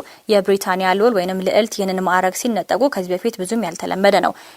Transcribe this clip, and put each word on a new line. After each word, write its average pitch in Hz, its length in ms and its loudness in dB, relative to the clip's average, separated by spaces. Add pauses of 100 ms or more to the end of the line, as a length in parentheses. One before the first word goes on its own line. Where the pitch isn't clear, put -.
(300)
የብሪታንያ 196 640 0
ልዑል 214 220 2
ወይንም 185 260 -2
ልዕልት 202 340 0
ይህንን 190 280 -2
ማዕረግ 185 340 0
ሲነጠቁ 208 540 -2
ከዚህ 185 220 -6
በፊት 202 260 -4
ብዙም 220 260 -4
ያልተለመደ 180 560 2
ነው። - 120 2 (260)